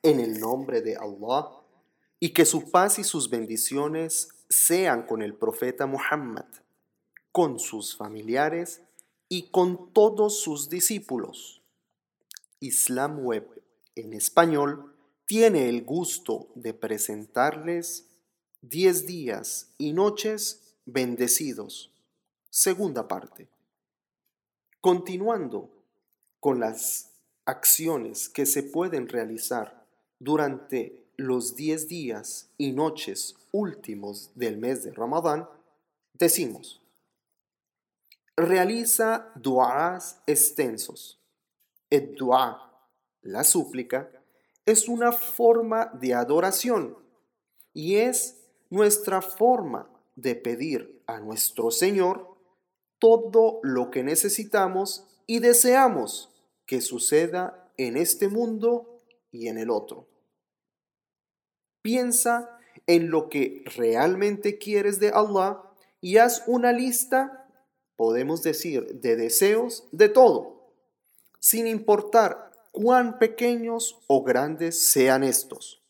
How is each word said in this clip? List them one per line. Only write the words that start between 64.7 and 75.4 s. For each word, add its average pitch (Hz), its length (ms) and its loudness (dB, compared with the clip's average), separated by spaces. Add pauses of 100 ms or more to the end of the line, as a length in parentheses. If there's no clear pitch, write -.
de 208 100 4
Allah 202 500 2 (400)
y 185 160 2
haz 233 300 6
una 240 260 4
lista, 262 720 0 (480)
podemos 127 480 0
decir, 156 580 -2
de 117 160 2
deseos 202 760 0
de 208 160 8
todo, 208 640 6 (680)
sin 226 260 4
importar 208 840 2 (220)
cuán 233 460 2
pequeños 233 880 -2
o - 160 4
grandes 135 640 0
sean 131 360 4
estos. - 640 -4